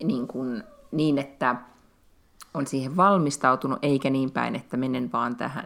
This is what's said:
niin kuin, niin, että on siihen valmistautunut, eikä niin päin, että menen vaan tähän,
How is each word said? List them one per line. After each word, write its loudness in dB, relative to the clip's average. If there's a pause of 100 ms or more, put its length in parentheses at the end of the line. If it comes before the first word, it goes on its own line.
niin -2
kuin, -6 (280)
niin, 2
että -2 (960)
on -4
siihen -4
valmistautunut, 4
eikä 2
niin 0
päin, -2
että -8
menen -2
vaan -2
tähän, -8